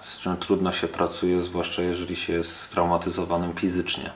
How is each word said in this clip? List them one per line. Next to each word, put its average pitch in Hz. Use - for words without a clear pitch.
z -
czym 92
trudno 92
się -
pracuje, 90
zwłaszcza 87
jeżeli 90
się -
jest 85
straumatyzowanym 87
fizycznie. 90